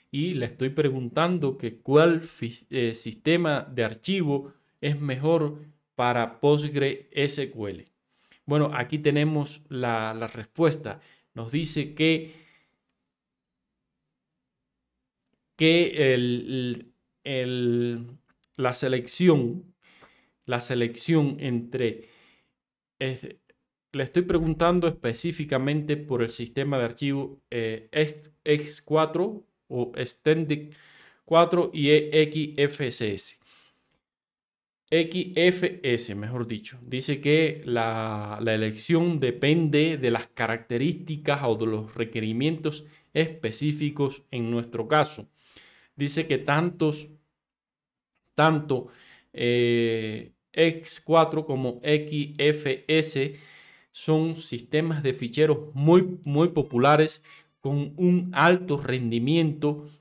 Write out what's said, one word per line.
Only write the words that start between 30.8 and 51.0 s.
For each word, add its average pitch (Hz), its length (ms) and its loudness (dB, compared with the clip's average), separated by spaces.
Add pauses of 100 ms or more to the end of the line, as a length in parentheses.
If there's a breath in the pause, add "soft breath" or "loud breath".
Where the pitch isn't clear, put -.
cuatro 170 500 4
y 147 180 2
E 151 180 6 (140)
X 151 340 -4
F 143 300 0
S 113 260 -4
S. - 240 -10 (1500 soft breath)
X 170 380 0 (100)
F 180 440 2
S, 117 320 -2
mejor 113 320 -6
dicho. 117 360 -12
Dice 131 400 -6
que 151 420 2
la, 110 800 -4
la 113 120 0
elección 147 680 0
depende 151 760 2
de 127 140 0
las 113 160 -2
características 139 1160 -2
o 113 100 2
de 113 100 -2
los 107 300 -4
requerimientos 123 880 -4 (300 soft breath)
específicos 147 1160 -4
en 117 220 -4
nuestro 117 380 -4
caso. 147 400 0 (640 soft breath)
Dice 143 320 -2
que 143 100 0
tantos, 151 680 0 (1300)
tanto, 147 560 2 (420 loud breath)
eh, 117 1040 0 (180)
X 165 480 0
cuatro 160 460 2